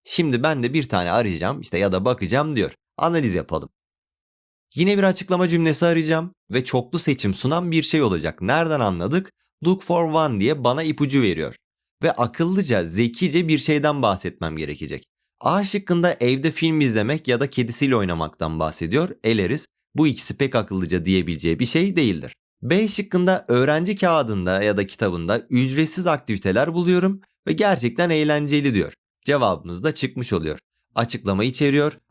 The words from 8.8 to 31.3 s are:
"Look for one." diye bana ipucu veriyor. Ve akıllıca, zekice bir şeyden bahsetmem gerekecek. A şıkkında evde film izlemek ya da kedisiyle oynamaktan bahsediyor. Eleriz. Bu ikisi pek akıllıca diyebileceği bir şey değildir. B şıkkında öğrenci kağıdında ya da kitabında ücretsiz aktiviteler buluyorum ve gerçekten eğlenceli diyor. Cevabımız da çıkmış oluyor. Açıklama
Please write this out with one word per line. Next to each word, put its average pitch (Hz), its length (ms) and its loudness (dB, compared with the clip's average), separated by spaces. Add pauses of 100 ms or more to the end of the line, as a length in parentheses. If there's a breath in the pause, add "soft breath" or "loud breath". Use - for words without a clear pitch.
"Look 185 180 2
for 170 200 0
one." 156 360 0
diye 131 240 0
bana 131 200 2
ipucu 139 380 0
veriyor. 78 340 0 (480)
Ve 165 80 2
akıllıca, 143 720 0
zekice 120 640 0
bir 156 100 2
şeyden 147 440 0
bahsetmem 87 560 -2
gerekecek. 73 460 -8 (360)
A 190 240 0
şıkkında 180 560 0
evde 135 320 2
film 160 300 0
izlemek 123 460 0
ya 120 120 2
da 127 100 -2
kedisiyle 127 460 0
oynamaktan 82 640 -2
bahsediyor. 85 500 -2 (140)
Eleriz. 113 440 0 (280)
Bu 151 120 4
ikisi - 300 -4
pek 131 180 0
akıllıca 92 500 -2
diyebileceği 82 540 0
bir 123 60 -2
şey 180 300 0
değildir. 95 380 0 (280)
B 185 260 0
şıkkında 185 600 0
öğrenci 151 480 2
kağıdında 110 680 0
ya 104 140 2
da 101 100 -2
kitabında 90 520 -2 (100)
ücretsiz 143 580 -2
aktiviteler 127 640 0
buluyorum 180 480 2 (260 soft breath)
ve 160 60 0
gerçekten 170 560 2
eğlenceli 147 640 2
diyor. 82 200 -2 (320)
Cevabımız 92 580 0
da 151 100 0
çıkmış 127 400 -6
oluyor. 78 260 -2 (360)
Açıklama 101 480 0